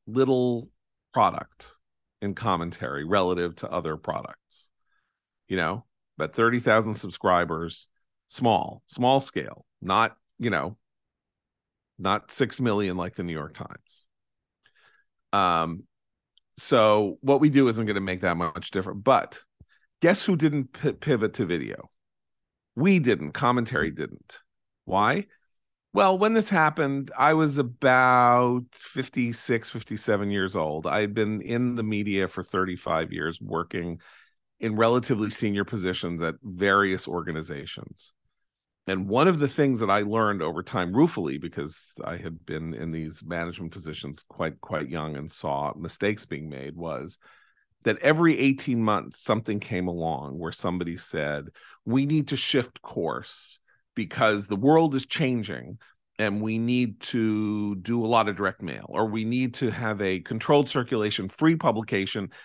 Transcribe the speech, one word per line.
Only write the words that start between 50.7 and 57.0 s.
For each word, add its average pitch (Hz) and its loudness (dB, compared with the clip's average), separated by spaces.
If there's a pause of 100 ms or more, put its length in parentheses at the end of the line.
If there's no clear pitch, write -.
said, 73 -6 (380)
"We 131 0
need 151 2
to 143 -2
shift - -2
course - -8 (360)
because 104 0
the 104 -2
world 151 4
is 131 -2
changing 107 -4 (420)
and 104 0
we 110 -2
need 120 0
to 107 0